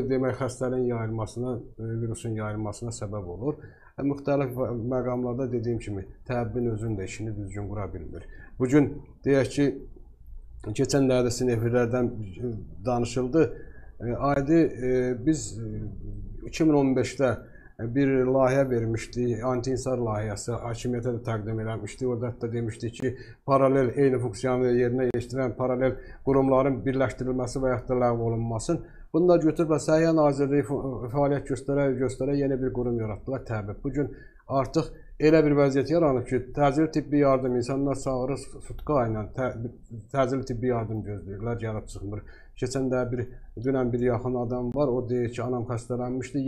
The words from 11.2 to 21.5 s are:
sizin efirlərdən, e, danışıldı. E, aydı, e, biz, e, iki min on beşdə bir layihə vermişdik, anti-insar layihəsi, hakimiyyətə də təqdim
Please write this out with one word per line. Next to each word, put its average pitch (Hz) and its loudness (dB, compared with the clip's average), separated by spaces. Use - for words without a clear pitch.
sizin 123 0
efirlərdən, 120 2
e, 110 -8
danışıldı. 123 2
E, 117 -2
aydı, 139 4
e, 127 2
biz, 147 0
e, 113 -6
iki - 0
min 156 6
on 135 6
beşdə 123 2
bir 123 2
layihə 131 4
vermişdik, 117 0
anti-insar 127 -2
layihəsi, 107 -2
hakimiyyətə 120 -4
də 110 -6
təqdim 110 -4